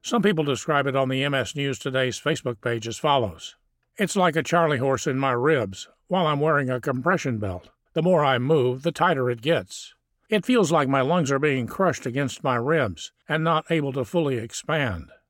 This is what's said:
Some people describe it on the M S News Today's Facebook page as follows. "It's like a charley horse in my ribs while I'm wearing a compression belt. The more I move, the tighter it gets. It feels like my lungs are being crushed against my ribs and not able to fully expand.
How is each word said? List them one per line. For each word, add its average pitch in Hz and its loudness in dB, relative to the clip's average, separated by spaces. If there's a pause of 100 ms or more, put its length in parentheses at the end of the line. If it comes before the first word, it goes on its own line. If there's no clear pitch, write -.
Some 240 0
people 170 2
describe 143 0
it 135 -2
on 135 2
the 131 -2
M 143 0
S 135 -2
News 139 -4
Today's 127 -2
Facebook 131 -4
page 117 -4
as 117 -8
follows. 123 0 (400)
"It's 196 -2
like 175 2
a 156 0
charley 165 2
horse 131 0
in 135 -2
my 135 0
ribs 123 0 (200)
while 185 2
I'm 147 0
wearing 143 2
a 127 -2
compression 131 -2
belt. 95 -6 (240)
The 160 0
more 170 4
I 135 4
move, 127 2
the 165 -2
tighter 143 2
it 117 -4
gets. 127 -4 (340)
It 208 0
feels 226 4
like 147 2
my 139 4
lungs 143 2
are 139 2
being 135 0
crushed - -2
against 131 -4
my 131 2
ribs 127 -2 (140)
and 156 -2
not 160 0
able 143 0
to 135 -2
fully 143 0
expand. 110 -4 (240)